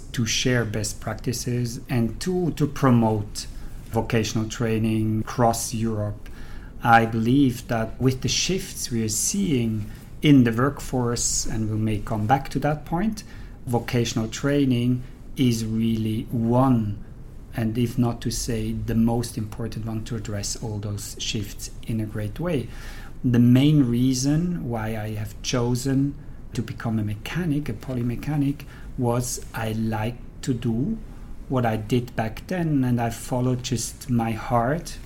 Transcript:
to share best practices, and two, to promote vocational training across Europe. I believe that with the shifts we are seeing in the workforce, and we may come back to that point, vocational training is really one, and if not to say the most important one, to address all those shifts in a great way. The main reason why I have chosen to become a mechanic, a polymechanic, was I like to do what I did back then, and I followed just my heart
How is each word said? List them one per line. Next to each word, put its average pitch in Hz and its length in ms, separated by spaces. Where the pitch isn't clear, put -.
to 120 140
share 123 400
best 107 340
practices, 120 800
and 113 300
two, 180 380
to 147 100
promote 113 800
vocational 110 580
training 110 720
across - 520
Europe. 107 560
I 117 220
believe 117 640
that 113 320
with 127 200
the - 60
shifts - 640
we 117 120
are 110 60
seeing 117 760
in 143 220
the 120 80
workforce, 123 960
and 110 240
we 107 80
may 110 220
come 107 280
back 143 220
to 147 100
that 151 260
point, 202 380
vocational 117 600
training 127 760
is 120 260
really 110 680
one, 117 640
and 113 220
if 120 200
not 120 240
to 120 100
say 110 400
the 110 240
most 117 420
important 110 480
one, 110 180
to 120 120
address 104 400
all 107 240
those 101 400
shifts - 500
in 113 140
a 107 60
great 107 340
way. 160 280
The 120 160
main 131 480
reason 135 800
why 110 300
I 107 160
have 107 300
chosen 131 720
to 117 100
become - 340
a 107 60
mechanic, 147 680
a 117 40
polymechanic, 131 880
was 123 560
I 113 200
like 110 440
to 139 140
do 123 420
what 127 180
I 110 120
did 117 380
back 110 320
then, 160 360
and 123 160
I 117 120
followed 123 500
just - 480
my 113 220
heart 120 760